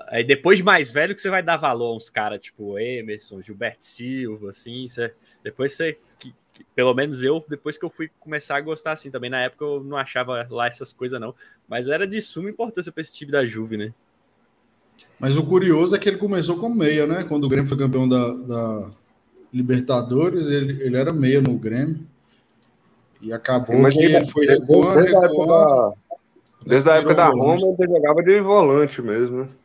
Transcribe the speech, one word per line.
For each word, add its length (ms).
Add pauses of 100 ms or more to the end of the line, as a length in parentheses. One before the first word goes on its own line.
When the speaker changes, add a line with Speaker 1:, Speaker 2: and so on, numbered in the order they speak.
Speaker 1:
Aí 140
depois 360
de 60
mais 260
velho 240
que 60
você 100
vai 120
dar 140
valor 360
a 40
uns 140
caras 280
tipo 400
Emerson, 640
Gilberto 420
Silva, 680
assim, 360
você, 260 (300)
depois 300
você, 240 (220)
que, 160 (180)
que, 120 (100)
pelo 200
menos 280
eu, 260
depois 300
que 60
eu 60
fui 200 (100)
começar 360
a 40
gostar 320
assim 180
também, 200
na 100
época 240
eu 180
não 140
achava 540
lá 160
essas 260
coisas 260
não, 160 (320)
mas 220
era 180
de 140
suma 300
importância 420
pra 80
esse 120
time 200
da 140
Juve, 300
né? 160 (1300)
Speaker 2:
Mas 180
o 100
curioso 500
é 20
que 100
ele 100
começou 400
como 160
meia, 320
né? 180
Quando 200
o 40
Grêmio 220
foi 80
campeão 280
da, 280
da 560 (600)
Libertadores, 960
ele, 380
ele 120
era 140
meia 300
no 180
Grêmio. 480 (1120)
E 120
acabou 460
Speaker 3:
Mas 160
Speaker 2:
que 60
Speaker 3:
ele, 160
Speaker 2:
ele 100
foi 200
Speaker 3:
desde, 200
Speaker 2:
recuando, 280
Speaker 3:
desde 220
a 20
época 100
Speaker 2:
recuando, 220
Speaker 3:
da, 680 (480)
desde 240
a 20
Speaker 2:
até 120
que 60
Speaker 3:
época 40
Speaker 2:
virou 20
Speaker 3:
da 140
Speaker 2:
volante. 340
Speaker 3:
Roma, 160
ele 140
jogava 280
de 180
volante 600
mesmo, 380
né? 80 (160)